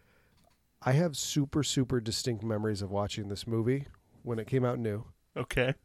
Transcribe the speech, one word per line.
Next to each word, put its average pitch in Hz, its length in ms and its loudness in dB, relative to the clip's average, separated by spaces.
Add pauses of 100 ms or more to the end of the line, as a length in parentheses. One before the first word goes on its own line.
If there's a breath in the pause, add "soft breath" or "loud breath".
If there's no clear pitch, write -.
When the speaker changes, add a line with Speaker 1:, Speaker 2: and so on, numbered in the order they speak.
(840 soft breath)
Speaker 1:
I 131 100 2
have 156 240 4
super, 143 460 0
super 127 360 2
distinct 110 460 -2
memories 107 360 0
of 98 100 -4
watching 101 360 -2
this 101 180 -6
movie 120 420 0 (360)
when 120 160 -4
it 107 80 -8
came 131 160 2
out 123 160 0
new 110 240 -2 (320)
Speaker 2:
Okay. 123 380 0 (120)